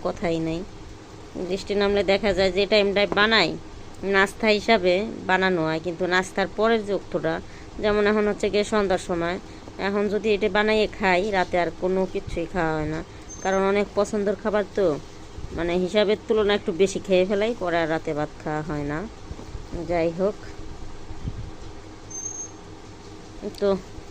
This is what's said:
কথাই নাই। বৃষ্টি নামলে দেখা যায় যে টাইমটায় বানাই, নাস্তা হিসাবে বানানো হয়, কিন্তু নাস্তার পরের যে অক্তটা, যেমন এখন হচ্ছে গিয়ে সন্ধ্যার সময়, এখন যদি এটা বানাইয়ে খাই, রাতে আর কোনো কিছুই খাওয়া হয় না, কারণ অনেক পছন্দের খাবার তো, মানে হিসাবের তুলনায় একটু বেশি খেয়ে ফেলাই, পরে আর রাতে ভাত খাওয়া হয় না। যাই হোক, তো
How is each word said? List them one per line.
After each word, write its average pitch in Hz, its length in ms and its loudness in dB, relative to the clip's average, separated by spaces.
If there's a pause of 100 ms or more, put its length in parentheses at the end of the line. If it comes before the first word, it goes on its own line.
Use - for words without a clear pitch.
কথাই 170 360 -2
নাই। 165 200 -2 (760)
বৃষ্টি 190 400 -4
নামলে 202 280 4
দেখা 196 300 4
যায় 190 180 4
যে 196 140 2
টাইমটায় 202 500 4
বানাই, 208 340 6 (540)
নাস্তা 196 440 2
হিসাবে 202 460 6 (340)
বানানো 185 340 4
হয়, 160 180 0
কিন্তু 170 280 -4
নাস্তার 185 480 2
পরের 226 300 4
যে 202 80 -2
অক্তটা, 160 400 0 (460)
যেমন 208 280 4
এখন 214 200 4
হচ্ছে 208 220 0
গিয়ে 202 160 2
সন্ধ্যার 196 380 2
সময়, 175 340 -2 (420)
এখন 202 300 0
যদি 208 200 0
এটা 208 200 4
বানাইয়ে 208 380 4
খাই, 185 340 2 (100)
রাতে 185 280 2
আর 165 100 2 (100)
কোনো 190 260 2
কিছুই 185 420 -4
খাওয়া 160 260 0
হয় 151 160 -2
না, 156 100 -4 (420)
কারণ 190 260 2
অনেক 202 280 2
পছন্দের 202 400 2
খাবার 208 280 0 (100)
তো, 202 120 2 (680)
মানে 170 260 -2
হিসাবের 202 480 2
তুলনায় 208 340 4
একটু 208 120 -4
বেশি 190 280 2
খেয়ে 185 260 4
ফেলাই, 208 340 2
পরে 175 180 0
আর 165 120 2
রাতে 160 240 -2
ভাত 151 260 -2
খাওয়া 151 220 -4
হয় 151 260 -4
না। 147 100 -2 (920)
যাই 170 240 2
হোক, 190 240 0 (3250)
তো 202 120 2 (420)